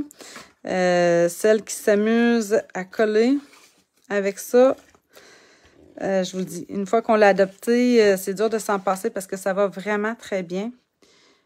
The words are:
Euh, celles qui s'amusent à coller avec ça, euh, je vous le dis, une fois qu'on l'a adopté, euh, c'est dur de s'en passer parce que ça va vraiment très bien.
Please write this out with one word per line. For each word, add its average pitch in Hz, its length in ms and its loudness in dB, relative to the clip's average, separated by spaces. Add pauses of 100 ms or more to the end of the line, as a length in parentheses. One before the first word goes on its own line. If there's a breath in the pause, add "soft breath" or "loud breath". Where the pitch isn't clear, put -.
(680 loud breath)
Euh, 175 600 2
celles 214 340 2
qui - 120 -12
s'amusent 220 880 0 (100)
à 185 120 -10
coller 220 520 2 (720 soft breath)
avec 196 300 -4
ça, 254 400 2 (1200 soft breath)
euh, 190 240 -2
je 180 80 -8
vous 185 60 -8
le 185 80 -6
dis, 170 240 -12
une 196 160 -6
fois 226 160 0
qu'on 220 140 2
l'a 214 120 6
adopté, 233 760 2
euh, 202 140 4
c'est 190 160 -6
dur 208 160 -2
de 220 80 -4
s'en 208 220 -4
passer 190 320 -4
parce 190 160 -10
que 196 100 -10
ça 190 160 -4
va 196 140 0
vraiment 208 480 -6
très 202 280 -8
bien. 185 300 -8 (720 soft breath)